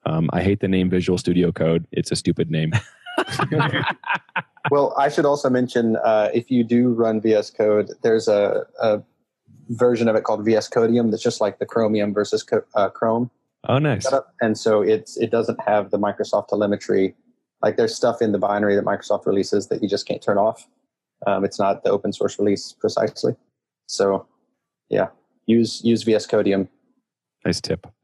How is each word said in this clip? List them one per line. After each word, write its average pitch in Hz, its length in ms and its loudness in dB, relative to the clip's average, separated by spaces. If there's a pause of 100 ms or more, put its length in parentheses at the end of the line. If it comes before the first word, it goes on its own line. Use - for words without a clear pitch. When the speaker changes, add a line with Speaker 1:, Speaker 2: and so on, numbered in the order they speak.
Speaker 1:
Um, 80 300 0
I 85 80 0
hate 101 180 0
the 98 80 -2
name 92 220 2
Visual 90 260 0
Studio 90 360 0
Code. 82 400 0
It's - 200 -4
a 87 40 -4
stupid 82 340 -2
name. 78 260 -2
<laughs> 107 60 -2 (1900)
Speaker 2:
Well, 143 280 2
I 139 100 2
should 151 160 0
also 143 240 2
mention, 123 480 2
uh, 107 380 2
if 117 160 -2
you 123 120 2
do 120 300 2
run 113 300 0
V 110 100 2
S 104 180 2
Code, 104 400 2 (120)
there's 110 260 2
a, 101 380 2 (160)
a 107 180 2 (680)
version 117 380 2
of 110 80 2
it 107 80 0
called 107 200 -2
V 110 120 4
S 104 120 0
Codium 117 420 2
that's 107 120 -2
just - 180 -2
like 104 180 -2
the 101 60 -4
Chromium 107 480 0
versus 104 300 -2
Co-, - 220 -2 (100)
uh, 101 160 0
Chrome 117 400 -2 (360)
Speaker 1:
Oh, 123 120 2
nice. 143 260 -2
Speaker 2:
setup. - 380 -2
And 110 160 0
so 107 240 2
it's, 110 340 0
it 113 140 -2
doesn't 117 360 -2
have 104 240 0
the 101 80 -2
Microsoft 104 500 -2
telemetry. 101 680 0 (480)
Like, 107 160 0
there's 113 160 0
stuff 117 260 -2
in 110 120 0
the 101 60 0
binary 101 360 0
that 101 100 0
Microsoft 101 400 -2
releases 98 440 0
that - 140 -4
you 101 60 -2
just 98 180 -2
can't - 140 -6
turn 104 160 0
off. 107 320 0 (580)
Um, 98 200 0
it's - 120 -6
not 98 240 0
the 98 80 0
open 101 220 0
source - 260 -4
release 101 400 -2
precisely. - 580 -2 (500)
So, 98 400 -2 (640)
yeah, 98 180 0 (380)
use, 113 360 2
use 113 200 2
V 110 120 2
S 104 120 -2
Codium. 101 420 0 (800)
Speaker 1:
Nice 90 160 -2
tip. 87 240 -6 (180)